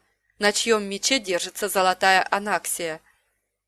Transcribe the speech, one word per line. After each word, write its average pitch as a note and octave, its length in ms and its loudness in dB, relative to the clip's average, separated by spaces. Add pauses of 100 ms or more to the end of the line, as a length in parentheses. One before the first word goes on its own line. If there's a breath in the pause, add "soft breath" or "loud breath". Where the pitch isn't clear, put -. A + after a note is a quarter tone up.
(380)
на G#3 160 2
чьём G#3+ 320 0
мече G3 340 -2
держится F#3 480 -4
золотая F#3+ 640 2
Анаксия. F3+ 680 -4 (680)